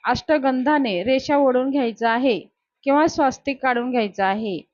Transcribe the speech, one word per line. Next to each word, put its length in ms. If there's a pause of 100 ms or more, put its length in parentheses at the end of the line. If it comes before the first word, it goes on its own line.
अष्टगंधाने 960
रेषा 340
ओढून 340
घ्यायचं 380
आहे 320 (440)
किंवा 220
स्वास्तिक 560
काढून 280
घ्यायचं 340
आहे. 360 (140)